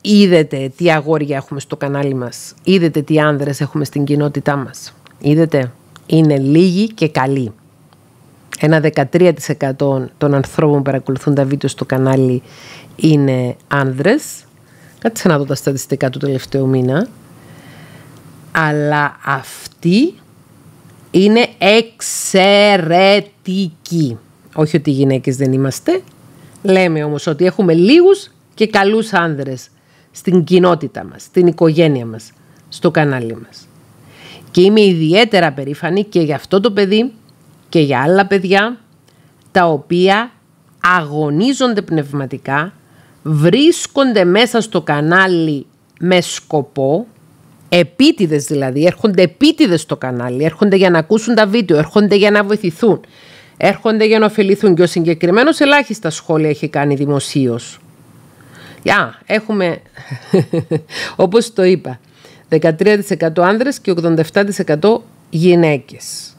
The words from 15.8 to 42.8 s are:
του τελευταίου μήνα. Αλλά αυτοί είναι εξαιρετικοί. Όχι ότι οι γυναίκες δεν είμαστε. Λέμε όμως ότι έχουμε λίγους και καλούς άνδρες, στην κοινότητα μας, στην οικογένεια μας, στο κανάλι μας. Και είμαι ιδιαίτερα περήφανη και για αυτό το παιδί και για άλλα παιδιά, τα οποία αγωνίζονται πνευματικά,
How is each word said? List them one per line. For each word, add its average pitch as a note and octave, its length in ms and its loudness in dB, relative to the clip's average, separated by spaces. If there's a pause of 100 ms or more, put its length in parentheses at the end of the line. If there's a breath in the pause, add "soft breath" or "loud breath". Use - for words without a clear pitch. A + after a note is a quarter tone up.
του C3 100 -10
τελευταίου C3+ 480 -4
μήνα. C3 400 -2 (1400 loud breath)
Αλλά D3 760 -4
αυτοί F3 880 -4 (1000)
είναι G#3+ 360 4 (100)
εξαιρετικοί. F#3+ 2500 0 (380)
Όχι D#3 220 0
ότι D3 120 -2
οι C#3 40 0
γυναίκες C3+ 420 0
δεν C3 180 -2
είμαστε. C#3 480 -2 (640 loud breath)
Λέμε F#3 400 2
όμως D3 240 -6
ότι E3 180 0
έχουμε F3+ 280 2
λίγους E4+ 580 4 (220)
και G#3+ 140 0
καλούς G#3+ 460 0
άνδρες, C#3 560 -4 (460 soft breath)
στην F3 280 0
κοινότητα E3+ 600 0
μας, - 180 -20
στην F3+ 260 0
οικογένεια D#3+ 580 2
μας, A2+ 260 -14 (380 soft breath)
στο - 220 -2
κανάλι B2+ 540 -2
μας. - 220 -20 (840 loud breath)
Και F3 100 2
είμαι G#3 200 4
ιδιαίτερα F3+ 720 2
περήφανη D3 520 -4
και G3+ 160 -2
για D3+ 160 0
αυτό F#3 240 -2
το G#3+ 120 0
παιδί G#3 400 0 (580)
και E3+ 100 0
για C#3 220 2
άλλα F#3+ 260 2
παιδιά, G3 500 0 (760 soft breath)
τα F3+ 140 4
οποία F#3 640 0 (640)
αγωνίζονται E3+ 840 -2
πνευματικά, C#3+ 920 -4 (500 soft breath)